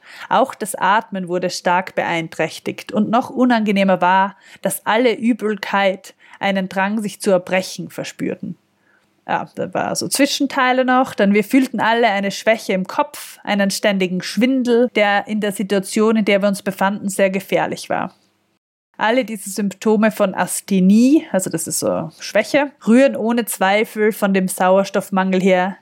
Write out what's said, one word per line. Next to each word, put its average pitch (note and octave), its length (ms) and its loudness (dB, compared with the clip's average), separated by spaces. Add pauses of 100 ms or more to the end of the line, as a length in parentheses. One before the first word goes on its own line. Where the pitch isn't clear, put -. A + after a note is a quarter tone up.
(280)
„Auch A#3 260 0
das - 200 -8
Atmen G3 540 -2
wurde F3+ 220 -2
stark F#3 440 -2
beeinträchtigt - 1000 -6
und G#3 180 0
noch A#3 200 0
unangenehmer G#3 680 2
war, F#3+ 360 2 (240)
dass - 260 -6
alle A3+ 280 2
Übelkeit, G3+ 1000 -2 (240)
einen F#3+ 300 -2
Drang, G3 320 -2
sich G3+ 200 -8
zu G#3 100 0
erbrechen, F3+ 600 -2
verspürten.“ - 680 -8 (680)
Ja, - 280 -4
da - 180 -8
war - 240 -4
so - 120 -4
Zwischenteile C4 760 0
noch. B3+ 300 0
Dann, G3+ 180 2
„Wir G#3 120 2
fühlten C4 360 2
alle A#3 280 2
eine G3 240 -2
Schwäche A3 420 -2
im F#3 120 -2
Kopf, - 580 -6
einen G3 260 0
ständigen F#3+ 500 0
Schwindel, B3 760 2
der G3+ 320 2
in G#3+ 120 -4
der G#3 120 -2
Situation, G#3 640 0
in G#3+ 100 2
der G3+ 160 2
wir G#3 60 4
uns G3 140 -4
befanden, G3 460 -2
sehr G3 220 0
gefährlich F#3 580 -4
war. - 260 -4 (840)
Alle A#3 260 2
diese G#3 240 -10
Symptome G#3+ 600 0
von G3+ 240 0
Asthenie“, G#3 1000 4
also F#3 180 0
das - 160 -4
ist D#3+ 120 -6
so - 320 -2 (100)
Schwäche, C4 520 0 (140)
„rühren A#3+ 300 6
ohne A3+ 300 -2
Zweifel G#3 640 0
von G3 220 0
dem F#3 140 2
Sauerstoffmangel F#3+ 920 0
her, F#3 420 2